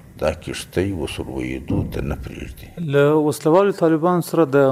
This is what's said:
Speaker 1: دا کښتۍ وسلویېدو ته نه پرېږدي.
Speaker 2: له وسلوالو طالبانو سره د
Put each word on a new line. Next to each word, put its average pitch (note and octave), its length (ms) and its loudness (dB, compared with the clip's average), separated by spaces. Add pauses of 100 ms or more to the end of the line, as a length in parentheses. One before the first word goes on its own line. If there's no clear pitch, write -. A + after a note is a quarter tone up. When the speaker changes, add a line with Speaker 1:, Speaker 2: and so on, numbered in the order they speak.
(220)
Speaker 1:
دا - 100 0
کښتۍ - 560 -6 (140)
وسلویېدو C2 760 -6 (160)
ته - 160 -6
نه - 160 -4
پرېږدي. - 420 -14 (280)
Speaker 2:
له D3 320 4
وسلوالو E3+ 520 2
طالبانو E3 520 2
سره E3 140 4 (120)
د C#3 160 6